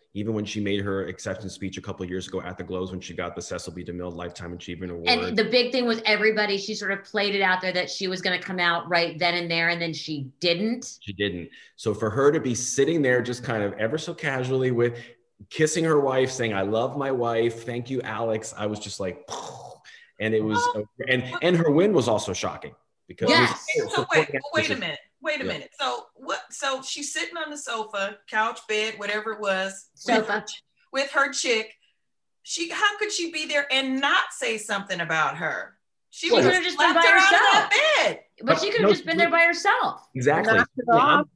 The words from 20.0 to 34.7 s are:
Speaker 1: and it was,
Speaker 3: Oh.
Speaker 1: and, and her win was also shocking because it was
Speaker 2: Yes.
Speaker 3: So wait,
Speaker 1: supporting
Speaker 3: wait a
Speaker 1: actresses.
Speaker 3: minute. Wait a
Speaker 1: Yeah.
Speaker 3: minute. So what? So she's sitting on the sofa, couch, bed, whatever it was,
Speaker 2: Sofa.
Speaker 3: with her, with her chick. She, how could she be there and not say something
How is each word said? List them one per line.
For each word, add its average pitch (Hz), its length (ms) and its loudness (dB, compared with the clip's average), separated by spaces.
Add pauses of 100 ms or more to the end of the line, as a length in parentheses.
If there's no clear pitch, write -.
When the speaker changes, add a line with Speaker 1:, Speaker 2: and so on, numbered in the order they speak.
Speaker 1:
and 110 140 0
it 107 80 4
was, 107 160 0 (160)
Speaker 3:
Oh. 107 100 -4 (220)
Speaker 1:
and, 127 160 2 (200)
and 175 160 4
her 165 120 4
win 180 220 6
was 123 160 2
also 101 240 0
shocking 82 420 -8 (320)
because - 240 -2
it 330 80 6
was - 120 4
Speaker 2:
Yes. - 160 -10 (100)
Speaker 3:
So 440 60 0
wait, - 80 -4
Speaker 1:
supporting - 280 0
Speaker 3:
wait - 120 2
a 269 60 -4 (360)
Speaker 1:
actresses. - 80 -6
Speaker 3:
minute. 160 180 -6 (220)
Wait 302 200 -4
a - 40 -6
Speaker 1:
Yeah. - 80 -4
Speaker 3:
minute. - 180 -10 (100)
So 247 340 -6
what? - 360 -8
So 262 300 -4
she's - 320 -8
sitting 339 240 -6
on 311 140 -6
the 294 80 -12
sofa, 214 600 -6 (120)
couch, 226 380 -2
bed, 214 300 -2
whatever 208 340 -6
it 208 80 -8
was, 190 540 -2
Speaker 2:
Sofa. 226 260 0
Speaker 3:
with 220 80 -4
her, 214 160 -2 (480)
with 269 180 -2
her 277 220 2
chick. 220 420 -2 (720)
She, 339 260 -6
how 415 280 0
could 427 120 -2
she 339 220 -4
be 311 120 -6
there 285 280 0
and 262 280 0
not - 320 2
say 226 260 -4
something 196 420 -6